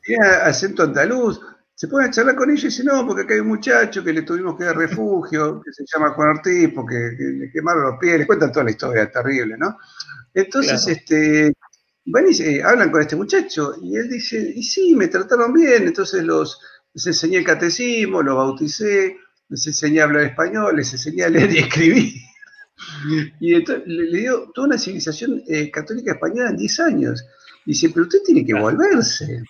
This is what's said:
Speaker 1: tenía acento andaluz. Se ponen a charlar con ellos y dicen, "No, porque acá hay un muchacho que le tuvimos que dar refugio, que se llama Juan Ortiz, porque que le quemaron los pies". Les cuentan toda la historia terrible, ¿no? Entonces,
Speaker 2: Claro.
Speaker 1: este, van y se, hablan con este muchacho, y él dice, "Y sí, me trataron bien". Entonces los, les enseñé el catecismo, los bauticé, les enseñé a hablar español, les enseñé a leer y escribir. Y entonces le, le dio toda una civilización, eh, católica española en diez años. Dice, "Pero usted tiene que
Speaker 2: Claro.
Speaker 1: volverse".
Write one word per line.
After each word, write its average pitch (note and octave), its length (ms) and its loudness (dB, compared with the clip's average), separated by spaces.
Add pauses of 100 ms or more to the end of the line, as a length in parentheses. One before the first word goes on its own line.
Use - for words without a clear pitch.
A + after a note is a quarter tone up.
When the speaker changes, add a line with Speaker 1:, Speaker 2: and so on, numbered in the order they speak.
Speaker 1:
tenía G3+ 420 2
acento F#3+ 380 -2
andaluz. G3 560 -2 (340)
Se - 140 -10
ponen C4+ 200 0
a - 40 -4
charlar B3+ 240 0
con C4 140 0
ellos D4 140 0
y - 40 0
dicen, B3 180 -4
"No, C4+ 200 0
porque G3 160 -4
acá G#3 120 -2
hay G#3+ 60 0
un G#3+ 80 -2
muchacho A3 560 0
que D#3+ 80 -2
le D#3 100 -2
tuvimos E3+ 340 -6
que F3 80 -8
dar E3 120 -2
refugio, D#3+ 880 -2
que - 80 -16
se C#3+ 200 -14
llama D#3 200 2
Juan D3+ 240 2
Ortiz, F3 380 2
porque B2 200 -6 (240)
que C3+ 60 -6
le C3+ 280 -6
quemaron D#3+ 320 0
los B2+ 160 -2
pies". E3+ 180 2
Les D3 80 2
cuentan B2 260 2
toda C#3+ 120 0
la A#2 80 0
historia A2 380 0
terrible, B2 480 -2
¿no? F#3+ 200 -4 (560)
Entonces, F#3+ 500 0
Speaker 2:
Claro. E3 140 -2
Speaker 1:
este, D3+ 560 4 (520)
van E4 220 4
y F4 60 6
se, D3 280 0
hablan G3 280 4
con D3+ 120 2
este D3+ 140 -2
muchacho, E3+ 680 -2
y F#3 140 -6
él A#3+ 120 -4
dice, A#3 480 -6
"Y A#3 60 -10
sí, F4+ 340 4
me F#3+ 120 2
trataron A#3 460 2
bien". C4 300 6
Entonces F3+ 400 -2
los, D#3 360 -2 (340)
les - 140 -8
enseñé E3+ 300 0
el E3+ 60 0
catecismo, F#3+ 760 0
los C#3 140 0
bauticé, F#3 800 -2 (320)
les - 180 -6
enseñé D3+ 340 0
a D3+ 40 6
hablar D3 200 2
español, F3+ 520 -2
les C#3 160 -2
enseñé D#3+ 320 -6
a E3 60 2
leer E3 220 4
y D#3+ 60 2
escribir. E3 540 4 (1300)
Y E3+ 140 4
entonces E3+ 320 0
le, E3+ 240 -4
le F3 100 0
dio B3 340 -2
toda C4+ 140 0
una D4+ 100 2
civilización, F#3+ 680 -6
eh, D3+ 220 -2
católica D3+ 420 -6
española A#3 380 -4
en - 60 -4
diez G#3 240 -4
años. C#3 440 0 (420)
Dice, D#3 240 0
"Pero E3 140 0
usted F#4+ 200 2
tiene C4 200 4
que A2+ 80 0
Speaker 2:
Claro. G#2 140 2
Speaker 1:
volverse". G#3+ 840 0